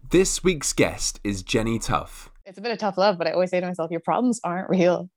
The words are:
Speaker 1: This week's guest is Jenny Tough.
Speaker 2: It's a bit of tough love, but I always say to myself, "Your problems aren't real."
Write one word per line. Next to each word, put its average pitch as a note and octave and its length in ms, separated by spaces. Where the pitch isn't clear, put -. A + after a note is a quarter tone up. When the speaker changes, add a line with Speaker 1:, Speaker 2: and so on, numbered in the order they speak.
Speaker 1:
This F#3 340
week's F3 260
guest - 540
is G2 180
Jenny A2+ 340
Tough. - 520
Speaker 2:
It's F#3 120
a G3 40
bit A#3 100
of G#3 60
tough G3 200
love, F#3+ 200
but E3 100
I D#3+ 40
always F3+ 180
say F#3 100
to F3+ 80
myself, E3+ 240
"Your E3+ 80
problems A3 460
aren't F3 240
real." F3+ 480